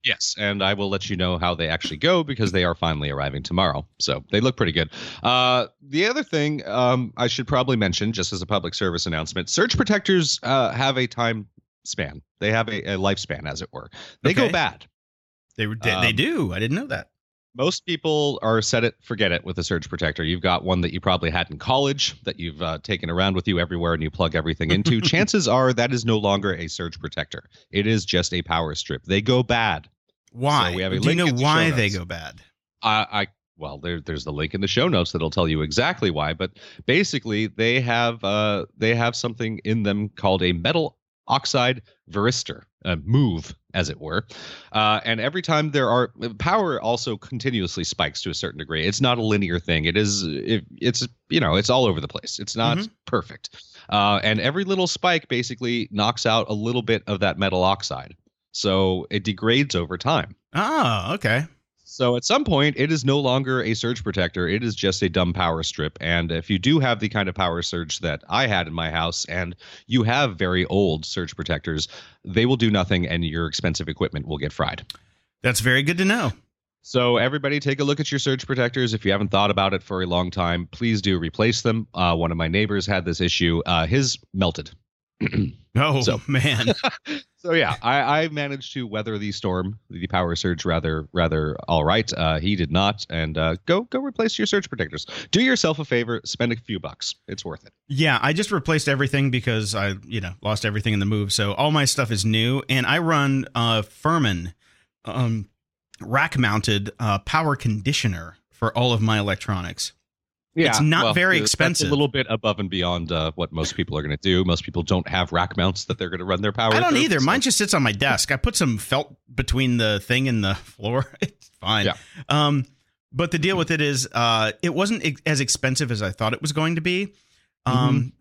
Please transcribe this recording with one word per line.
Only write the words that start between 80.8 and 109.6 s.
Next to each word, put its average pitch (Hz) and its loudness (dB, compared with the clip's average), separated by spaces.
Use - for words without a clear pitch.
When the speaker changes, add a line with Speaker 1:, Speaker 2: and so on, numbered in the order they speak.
Speaker 1:
do 95 2
replace 107 0
them. 113 0
Uh, 87 4
one 82 2
of 85 -2
my 80 0
neighbors 101 0
had 95 0
this 85 -2
issue. 85 2
Uh, 82 2
his 123 0
melted. 85 -2
<clears throat> 110 -2
Speaker 2:
Oh, 147 2
Speaker 1:
So 104 0
Speaker 2:
man. 131 2
<laughs> - -6
Speaker 1:
So 175 -4
yeah, 110 2
I, 139 2
I 165 -2
managed 143 -6
to 127 -6
weather 107 -4
the 104 -4
storm, 95 -2
the 90 -6
power 87 2
surge, 87 -2
rather, 80 0
rather 78 2
all 80 4
right. 107 2
Uh, 80 0
he 98 0
did 78 -2
not. 101 2
And, 80 -4
uh, 80 0
go, 190 2
go 262 -4
replace 226 -4
your 214 -2
surge 196 -2
protectors. 76 -6
Do 202 4
yourself 165 2
a 151 -6
favor, 120 0
spend 120 0
a 117 -2
few 107 -8
bucks. - -10
It's 95 -10
worth 78 -12
it. - -20
Speaker 2:
Yeah, 143 2
I 143 2
just 196 -2
replaced 156 0
everything 139 2
because 110 -2
I, 98 0
you 107 -6
know, 87 -8
lost 104 -2
everything 107 0
in 101 2
the 98 0
move. 104 0
So 101 0
all 147 2
my 151 2
stuff 127 0
is 101 -2
new, 113 2
and 131 2
I 147 2
run 143 2
a 117 2
Furman, 104 0
um, 113 -2
rack-mounted, 110 0
uh, 104 2
power 156 0
conditioner 107 -2
for - -2
all 123 2
of 107 2
my 110 4
electronics. 92 -4